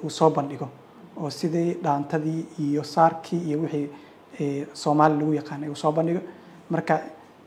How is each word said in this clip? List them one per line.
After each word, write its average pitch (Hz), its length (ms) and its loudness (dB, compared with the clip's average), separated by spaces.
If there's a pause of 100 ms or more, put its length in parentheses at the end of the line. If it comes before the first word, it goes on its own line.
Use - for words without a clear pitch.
uu 156 60 -6
soo 160 200 6
bandhigo, 139 380 -2 (500)
oo 156 120 -4
sidii 170 540 0
dhaantadii 156 640 0 (140)
iyo 147 240 0
saarkii 165 640 2
iyo 151 140 0
wixii, 147 280 -2 (500)
ee, 143 340 -2
Soomaali 151 460 4
lagu 151 140 2
yaqaanay 147 360 -4
uu 143 60 -8
soo 151 160 2
bandhigo. 165 280 0 (500)
Marka 156 300 0 (480)